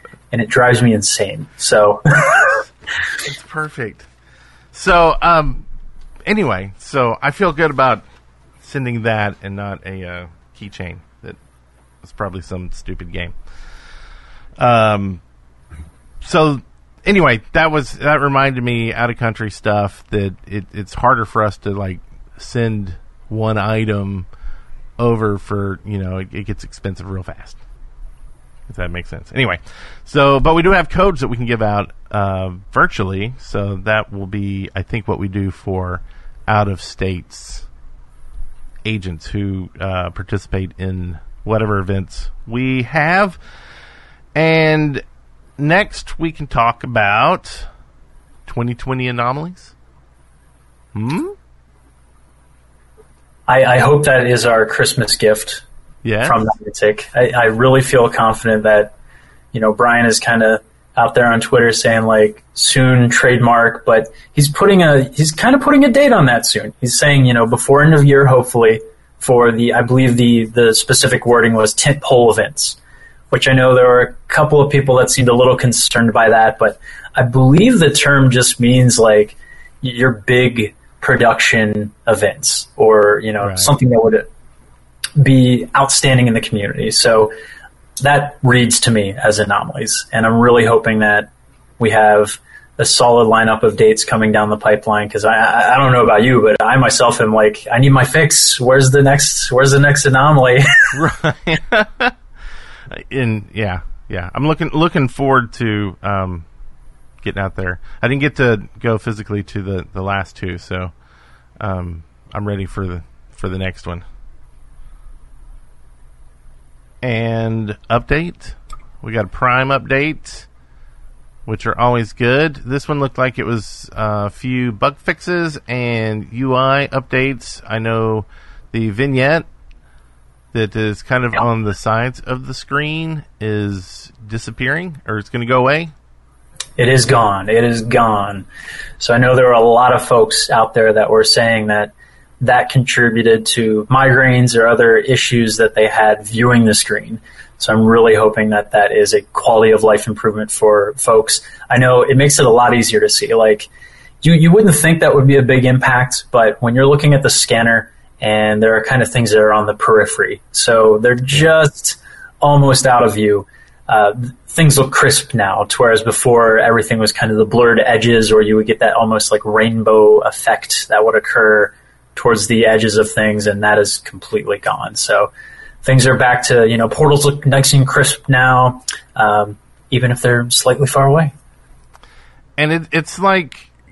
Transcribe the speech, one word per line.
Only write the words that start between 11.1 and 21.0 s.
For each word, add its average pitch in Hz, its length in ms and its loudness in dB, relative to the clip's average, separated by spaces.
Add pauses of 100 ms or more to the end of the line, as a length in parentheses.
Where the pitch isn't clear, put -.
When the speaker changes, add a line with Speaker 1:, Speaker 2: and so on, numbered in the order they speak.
Speaker 2:
That - 120 -20 (680)
was - 100 -20
probably 95 300 -12
some 90 300 -12
stupid 87 400 -14
game. 87 220 -12 (1200)
Um, 107 640 -2 (1000)
so 156 400 -2 (440)
anyway, 165 360 0 (120)
that 160 180 0
was, 151 220 -4
that 147 280 -2
reminded 135 420 -2
me 117 300 -4
out 120 160 -4
of 117 80 -8
country 113 340 -6
stuff 104 580 -4
that 98 240 -4 (140)
it, 101 260 -10
it's 101 200 -14
harder 123 320 0